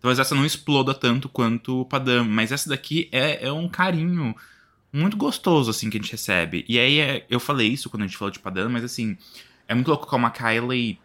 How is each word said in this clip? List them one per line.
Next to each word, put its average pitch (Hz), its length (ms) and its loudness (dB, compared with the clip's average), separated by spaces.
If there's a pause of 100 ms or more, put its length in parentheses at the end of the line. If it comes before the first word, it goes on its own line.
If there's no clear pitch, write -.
Talvez 123 200 2
essa 139 160 2
não 139 100 4
exploda 139 480 0
tanto 127 340 0
quanto 120 520 0
o 127 40 -2
Padam, 127 420 2
mas 110 260 0
essa 143 160 -4
daqui 151 420 -2
é, 135 340 0
é 135 60 -2
um 165 180 -4
carinho 175 680 0 (560)
muito 185 240 0
gostoso, 175 540 2
assim, 110 200 -2
que 107 80 -4
a - 20 -2
gente - 120 -8
recebe. 90 560 0
E 117 100 2
aí, 135 220 4
é, 135 280 -2
eu 120 120 0
falei 131 260 0
isso 127 240 -2
quando 104 140 -4
a - 20 -4
gente 92 100 -8
falou 101 140 -4
de - 80 -16
Padam, 95 320 -4
mas, 120 140 -4
assim, 113 320 -4 (500)
é 113 80 -2
muito 123 140 2
louco 147 180 2
como 123 200 0
a 117 40 2
Kylie 117 760 -2